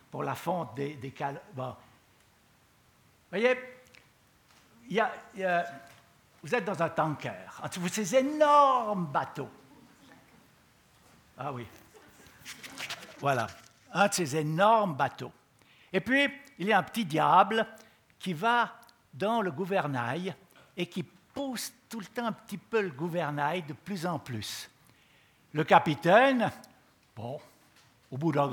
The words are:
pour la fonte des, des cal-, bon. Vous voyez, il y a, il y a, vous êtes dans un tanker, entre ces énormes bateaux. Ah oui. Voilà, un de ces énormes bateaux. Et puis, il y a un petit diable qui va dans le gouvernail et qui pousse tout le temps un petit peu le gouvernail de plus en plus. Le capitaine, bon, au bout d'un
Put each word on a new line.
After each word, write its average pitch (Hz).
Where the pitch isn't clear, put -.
pour 143
la 139
fonte 160
des, 143
des 135
cal-, 143
bon. 127
Vous 180
voyez, 247
il 180
y 220
a, 208
il 190
y -
a, 175
vous 165
êtes 226
dans 175
un 165
tanker, 131
entre 175
ces 202
énormes 269
bateaux. 139
Ah 139
oui. 120
Voilà, 131
un 196
de 202
ces 156
énormes 180
bateaux. 127
Et 185
puis, 269
il 180
y 220
a 202
un 180
petit -
diable 180
qui -
va 220
dans 214
le 185
gouvernail 151
et 180
qui 175
pousse -
tout 226
le 190
temps 240
un 214
petit -
peu 220
le 185
gouvernail 151
de 147
plus 175
en 165
plus. -
Le 151
capitaine, 202
bon, 117
au 131
bout 160
d'un 143